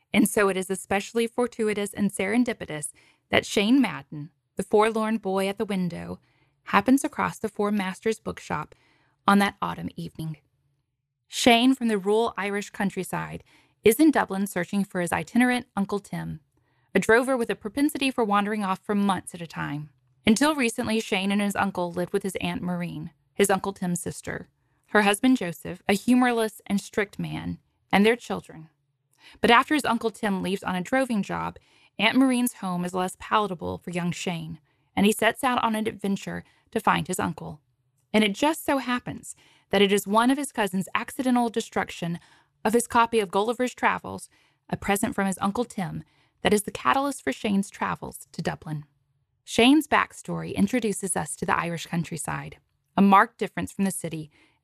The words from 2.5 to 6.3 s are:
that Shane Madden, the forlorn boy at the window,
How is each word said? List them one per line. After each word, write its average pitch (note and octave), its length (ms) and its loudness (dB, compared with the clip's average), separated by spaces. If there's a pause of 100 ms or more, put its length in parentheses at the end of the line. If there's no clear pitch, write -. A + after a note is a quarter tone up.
that - 160 0
Shane A#3 380 2
Madden, D3+ 480 -8 (260)
the G3 60 -4
forlorn A3 560 0
boy F#3+ 280 -2
at G3 120 -4
the A3 80 -4
window, F3 540 -6 (440)